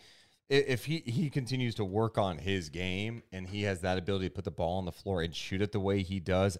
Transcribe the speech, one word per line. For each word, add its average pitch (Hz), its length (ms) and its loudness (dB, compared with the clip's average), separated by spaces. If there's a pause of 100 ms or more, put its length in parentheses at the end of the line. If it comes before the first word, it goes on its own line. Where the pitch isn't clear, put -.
(520)
i-, - 20 8
if 135 320 4
he, 156 200 0
he 143 260 0
continues 127 440 0
to 107 100 0
work 104 340 0
on 92 180 2
his 87 320 0
game 92 640 -2
and 92 160 -8
he 101 160 -2
has 98 180 0
that 92 160 2
ability 92 300 0
to - 80 -6
put 95 80 -6
the 87 80 -4
ball 87 260 0
on 95 80 -2
the 87 60 -4
floor 92 320 -2
and 82 100 -2
shoot - 280 -4
it 104 100 0
the 104 80 -2
way 98 240 2
he 92 160 -2
does 92 400 4